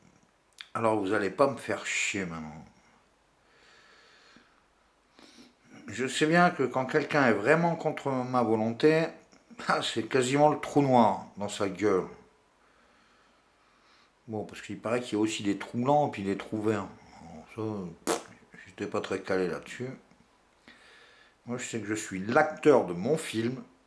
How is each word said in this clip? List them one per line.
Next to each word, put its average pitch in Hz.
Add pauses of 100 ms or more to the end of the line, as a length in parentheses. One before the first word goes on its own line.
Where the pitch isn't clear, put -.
(760)
Alors 110
vous 95
allez 98
pas 139
me 127
faire -
chier -
maintenant. 78 (3250)
Je 113
sais 151
bien 175
que -
quand 131
quelqu'un 143
est 113
vraiment 156
contre 143
ma 127
volonté, 117 (280)
<laughs> -
ah, 151
c'est -
quasiment 139
le 143
trou -
noir 117 (120)
dans 101
sa 101
gueule. 92 (2250)
Bon, 107
parce -
qu'il -
paraît 120
qu'il 110
y -
a -
aussi 110
des 101
trous -
blancs 143
et -
puis 101
des 98
trous 107
verts. 104 (340)
Bon, 82 (100)
ça, 113 (440)
pff, - (400)
j'étais -
pas 101
très 95
calé 92
là-dessus. 82 (1500)
Moi, 120
je -
sais 120
que 104
je 107
suis 98
l'acteur 127
de 90
mon 120
film. 117 (240)